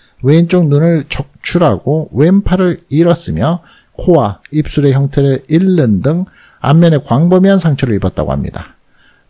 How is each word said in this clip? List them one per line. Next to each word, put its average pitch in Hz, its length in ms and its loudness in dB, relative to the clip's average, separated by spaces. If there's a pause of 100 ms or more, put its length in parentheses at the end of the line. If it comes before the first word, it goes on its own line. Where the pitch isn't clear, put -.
(240)
왼쪽 170 440 2
눈을 151 420 0
적출하고 147 1040 -4
왼팔을 180 760 0
잃었으며 160 720 -2 (320)
코와 131 460 0 (120)
입술의 143 420 0
형태를 139 560 -2
잃는 156 520 0
등 165 240 -2 (360)
안면에 156 380 4
광범위한 185 600 2
상처를 139 360 -2
입었다고 76 360 -4
합니다. 67 440 -8 (540)